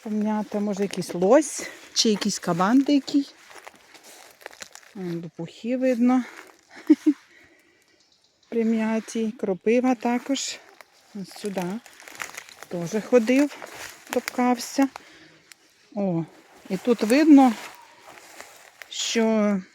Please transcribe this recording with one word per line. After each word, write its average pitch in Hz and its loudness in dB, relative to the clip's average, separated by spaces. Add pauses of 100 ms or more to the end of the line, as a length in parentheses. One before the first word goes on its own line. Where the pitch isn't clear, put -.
пом'ята. 214 -4
Може, 202 -4
якийсь 185 -6
лось 208 2 (240)
чи - 0
якийсь 208 -2
кабан 185 2
дикий. 277 0 (1600)
Вон 175 -8
лопухи 175 -8
видно. 254 2 (640)
<laughs> - 6 (1400)
Прим'яті. 220 -2
Кропива 233 2
також. 247 -4 (560)
Ось 196 -14
сюди 196 -6 (1040)
теж 175 -6
ходив, 254 2 (540)
топкався. 247 -2 (1040)
О, 180 -2 (440)
і 196 -4
тут 233 -2
видно, 269 8 (1400)
що 214 0 (140)